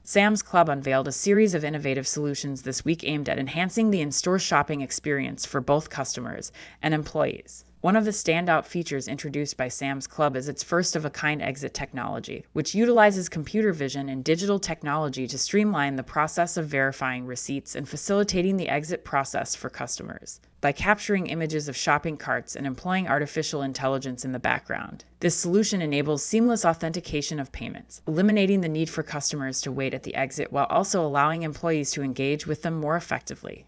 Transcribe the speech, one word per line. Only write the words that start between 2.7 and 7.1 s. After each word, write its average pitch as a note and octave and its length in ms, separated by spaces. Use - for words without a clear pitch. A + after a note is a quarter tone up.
week E3 200
aimed D3 260
at - 80
enhancing F3 520
the F#3+ 120
in-store F3+ 380
shopping D3 420
experience C3+ 640
for C#3 140
both C#3+ 280
customers - 640
and D#3 100
employees. - 720